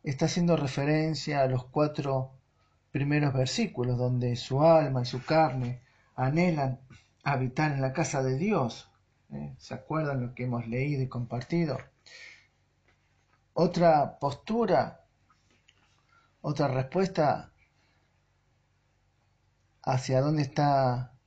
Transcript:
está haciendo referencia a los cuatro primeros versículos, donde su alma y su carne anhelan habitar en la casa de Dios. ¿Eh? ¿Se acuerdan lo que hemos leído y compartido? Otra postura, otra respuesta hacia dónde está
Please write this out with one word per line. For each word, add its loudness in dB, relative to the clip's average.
está -2
haciendo 2
referencia 0
a 4
los -2
cuatro -2
primeros 0
versículos, -2
donde 0
su 0
alma 4
y -2
su -8
carne 0
anhelan 0
habitar 0
en -2
la -2
casa -2
de 0
Dios. -2
¿Eh? -10
¿Se -14
acuerdan -4
lo -6
que -8
hemos -4
leído -2
y -4
compartido? -4
Otra 4
postura, -2
otra -2
respuesta 0
hacia 0
dónde 2
está 0